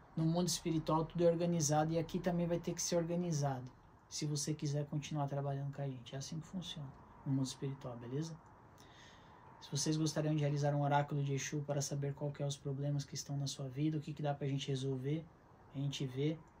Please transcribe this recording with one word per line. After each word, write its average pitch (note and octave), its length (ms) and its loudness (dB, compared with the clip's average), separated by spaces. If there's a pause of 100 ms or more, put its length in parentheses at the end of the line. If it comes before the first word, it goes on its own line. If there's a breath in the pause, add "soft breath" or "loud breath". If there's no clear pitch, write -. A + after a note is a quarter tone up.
(160)
no D#3+ 80 2
mundo E3+ 220 4
espiritual D#3+ 580 2
tudo E3 200 2
é E3+ 40 10
organizado E3 640 4
e E3 60 2
aqui E3 220 0
também F3 260 2
vai E3+ 140 2
ter F3 120 -2
que E3+ 100 -4
ser - 120 0
organizado, E3 720 0 (400)
se - 180 -4
você D3 280 0
quiser D3 320 -2
continuar D3 400 -2
trabalhando C#3 480 -2
com C#3+ 80 -4
a C#3 60 -2
gente. B2+ 260 -10
É C3 40 -4
assim D3 200 -6
que D3+ 80 -8
funciona D#3+ 420 -6 (380)
no C#3 60 4
mundo C3+ 140 4
espiritual, C3 500 -6
beleza? C3+ 360 -4 (1300 loud breath)
Se - 100 -16
vocês D#3 260 0
gostariam D#3 380 2
de D3+ 60 4
realizar C#3+ 340 2
um C#3+ 80 2
oráculo C#3+ 400 4
de C#3 120 0
Exu C#3+ 320 0
para C#3+ 160 0
saber C#3+ 320 -2
qual D3 160 -4
que D3 120 -4
é C#3+ 40 0
os C#3 100 -2
problemas C#3 480 0
que - 100 -12
estão C#3 220 -4
na C#3 100 0
sua C3+ 220 -6
vida, D3+ 300 0
o - 20 -4
que D3+ 120 -6
que D3 100 -6
dá C#3+ 100 2
pra C#3+ 140 -2
gente C3+ 220 0
resolver, C3+ 560 0 (500)
a C#3+ 40 -8
gente C#3 280 0
vê, C#3+ 320 0 (220)